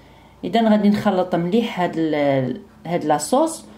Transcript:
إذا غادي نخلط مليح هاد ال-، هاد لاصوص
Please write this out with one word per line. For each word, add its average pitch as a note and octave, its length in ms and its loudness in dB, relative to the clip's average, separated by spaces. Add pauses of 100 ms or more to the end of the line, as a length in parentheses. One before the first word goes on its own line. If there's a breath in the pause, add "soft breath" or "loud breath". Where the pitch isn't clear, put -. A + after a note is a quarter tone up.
(440 loud breath)
إذا G#3+ 260 2
غادي G#3 180 4
نخلط F#3 460 0
مليح F3+ 460 0
هاد F3 160 -2
ال-، C#3+ 640 0 (260)
هاد E3+ 180 -4
لاصوص B3+ 600 0 (140 loud breath)